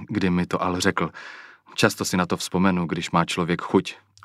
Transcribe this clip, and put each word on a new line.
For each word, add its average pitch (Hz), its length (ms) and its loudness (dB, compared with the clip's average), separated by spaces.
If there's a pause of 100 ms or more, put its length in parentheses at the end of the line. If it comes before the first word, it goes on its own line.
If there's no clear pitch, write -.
kdy 98 220 0
mi 90 160 2
to 90 160 -2
Al 90 180 -2
řekl. 87 300 0 (640)
Často - 300 2
si - 120 -2
na 90 100 2
to 92 100 -2
vzpomenu, 90 500 2
když 82 240 -4
má 85 140 4
člověk 85 380 -2
chuť - 320 2 (300)